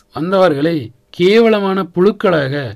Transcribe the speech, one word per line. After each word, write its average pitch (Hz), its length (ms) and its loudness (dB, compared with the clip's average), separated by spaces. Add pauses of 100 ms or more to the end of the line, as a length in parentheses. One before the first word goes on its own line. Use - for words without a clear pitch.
(120)
வந்தவர்களை 170 640 0 (340)
கேவலமான 202 720 2
புழுக்களாக 175 720 0 (220)